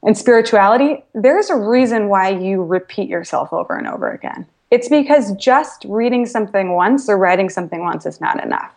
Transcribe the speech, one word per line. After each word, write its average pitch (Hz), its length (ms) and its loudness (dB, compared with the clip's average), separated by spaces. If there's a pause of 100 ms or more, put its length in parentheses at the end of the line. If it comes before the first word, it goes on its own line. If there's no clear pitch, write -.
and 214 160 0
spirituality, 226 840 2 (120)
there's 302 340 2
a 349 80 0
reason 226 540 2
why 190 180 2
you 190 340 -2
repeat 185 460 -4
yourself 170 420 -6
over - 240 -6
and - 140 -8
over - 220 -6
again. - 340 -12 (260)
It's 240 200 2
because 285 460 4
just 262 520 0
reading 240 380 0
something 202 480 -2
once 226 340 0
or 208 80 2
writing 185 320 2
something 175 320 -8
once 170 240 -6
is - 160 -8
not - 240 -4
enough. - 320 -6